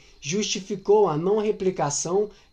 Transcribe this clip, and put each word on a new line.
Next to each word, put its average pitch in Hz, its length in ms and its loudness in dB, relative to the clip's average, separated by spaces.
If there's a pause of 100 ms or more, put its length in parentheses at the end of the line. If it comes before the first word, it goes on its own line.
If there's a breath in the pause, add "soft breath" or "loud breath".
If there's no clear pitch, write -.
(200 loud breath)
justificou 196 880 0
a 151 80 0
não 185 220 0
replicação 185 920 -2 (220 loud breath)